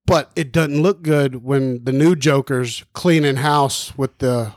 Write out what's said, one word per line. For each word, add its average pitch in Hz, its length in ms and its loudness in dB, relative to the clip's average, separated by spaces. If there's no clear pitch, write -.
But 156 300 2
it 147 160 -6
doesn't 151 300 0
look 190 220 0
good 139 400 0
when 131 400 -2
the 131 100 -2
new 156 220 4
Joker's 131 680 -2
cleaning 151 440 2
house 143 600 0
with 135 200 -4
the 120 400 -2